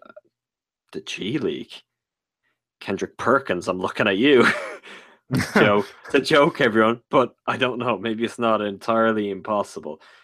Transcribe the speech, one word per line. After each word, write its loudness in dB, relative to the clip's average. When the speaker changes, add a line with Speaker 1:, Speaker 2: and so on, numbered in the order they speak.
Speaker 1:
the -12
G -8
League, -6
Kendrick -6
Perkins, 0
I'm -2
looking -2
at 2
you. 6
<laughs> -2
It's -2
a 6
joke. 4
Speaker 2:
<laughs> -20
Speaker 1:
It's -2
a 2
joke, 2
everyone, 2
but 2
I -2
don't -2
know. -2
Maybe -4
it's -6
not 2
entirely 0
impossible. -8